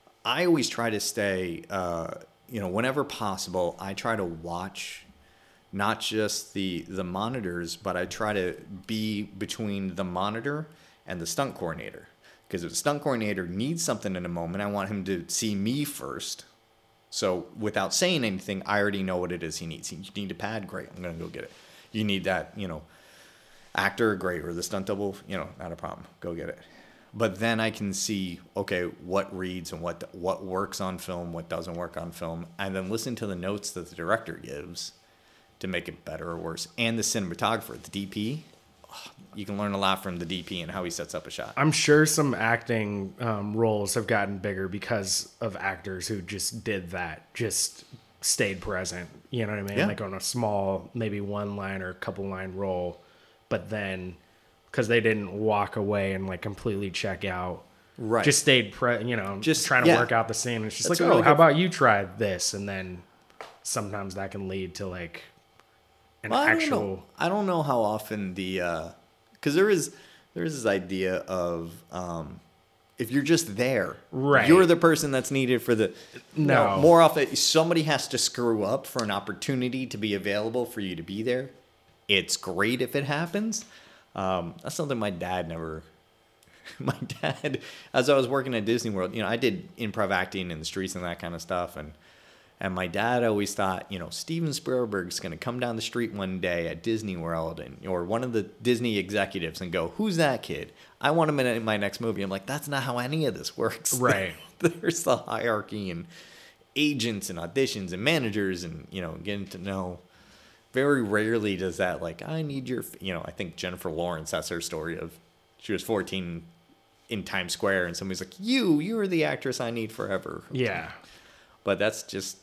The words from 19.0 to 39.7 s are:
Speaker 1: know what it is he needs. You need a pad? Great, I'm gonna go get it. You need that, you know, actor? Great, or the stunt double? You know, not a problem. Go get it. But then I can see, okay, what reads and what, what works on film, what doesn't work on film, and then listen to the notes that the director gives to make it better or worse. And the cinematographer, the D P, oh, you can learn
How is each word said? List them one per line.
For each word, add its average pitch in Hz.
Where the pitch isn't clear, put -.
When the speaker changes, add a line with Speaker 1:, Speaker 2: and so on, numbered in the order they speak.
Speaker 1:
know 92
what 90
it 85
is 80
he 85
needs. -
You 78
need 101
a -
pad? 101
Great, 78
I'm 90
gonna 87
go 82
get -
it. -
You 107
need 98
that, 90
you 101
know, 78
actor? 101
Great, 90
or 85
the 87
stunt 95
double? 101
You 95
know, 76
not 90
a 82
problem. -
Go 87
get 82
it. -
But 107
then 113
I 113
can 101
see, 95
okay, 95
what 90
reads 92
and 80
what, 85
what 92
works 95
on 92
film, 87
what 82
doesn't 85
work 85
on 85
film, 82
and 98
then 95
listen 113
to 110
the 95
notes 98
that 85
the 85
director 87
gives 76
to 98
make 87
it -
better 78
or 85
worse. 85
And 113
the 107
cinematographer, 101
the -
D 98
P, 117
oh, -
you 104
can 101
learn 101